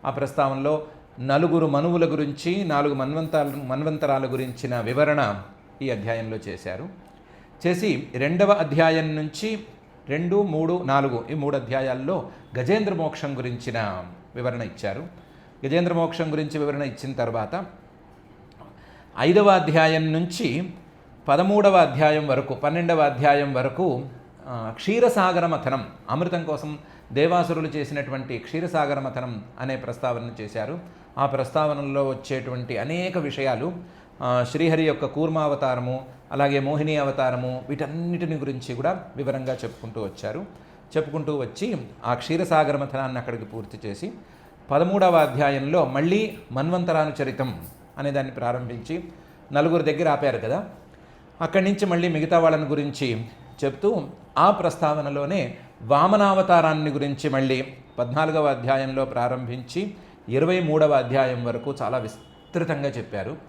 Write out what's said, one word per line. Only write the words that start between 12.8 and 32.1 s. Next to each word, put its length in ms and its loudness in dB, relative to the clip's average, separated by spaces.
మోక్షం 440 -4
గురించిన 680 -6
వివరణ 260 -4
ఇచ్చారు. 460 -6
గజేంద్ర 280 2
మోక్షం 380 -2
గురించి 280 -4
వివరణ 220 -2
ఇచ్చిన 320 -6
తర్వాత 520 -4
ఐదవ 300 6
అధ్యాయం 640 4
నుంచి 560 -2
పదమూడవ 480 6
అధ్యాయం 520 6
వరకు, 260 0
పన్నెండవ 460 0
అధ్యాయం 540 4
వరకు, 520 0
ఆ, 280 -8
క్షీరసాగర 680 4
మథనం, 420 -2
అమృతం 340 0
కోసం 360 -6
దేవాసురులు 560 2
చేసినటువంటి 720 -6
క్షీరసాగర 600 -2
మథనం 440 -8
అనే 160 -4
ప్రస్తావన 560 -4
చేశారు. 380 -6
ఆ 80 2
ప్రస్తావనలో 840 0
వచ్చేటువంటి 680 -6